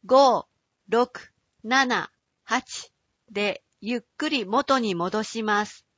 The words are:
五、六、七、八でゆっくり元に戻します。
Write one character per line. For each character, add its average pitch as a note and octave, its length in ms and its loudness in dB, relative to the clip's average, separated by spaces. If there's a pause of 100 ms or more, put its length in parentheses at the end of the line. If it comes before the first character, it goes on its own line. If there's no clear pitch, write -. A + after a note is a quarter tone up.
五、 B3+ 400 6 (420)
六、 A#3 440 -2 (300)
七、 B3 480 -2 (320)
八 - 500 -6 (380)
で G3+ 320 -4 (180)
ゆ A#3 180 -4
っ - 20 -4 (160)
く D4+ 140 -4
り C4 140 0
元 A#3 340 0
に G#3+ 160 -2
戻 F#3 300 -2
し A3+ 180 -8
ま G#3 240 0
す。 - 180 -20 (140)